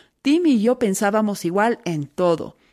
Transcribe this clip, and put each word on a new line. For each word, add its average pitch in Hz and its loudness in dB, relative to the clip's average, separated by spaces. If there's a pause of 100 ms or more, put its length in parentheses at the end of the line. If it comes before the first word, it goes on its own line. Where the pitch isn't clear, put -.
(220)
Tim 320 2
y 262 4
yo 247 2
pensábamos 208 -2
igual 208 0
en 151 -4
todo. - -2 (160)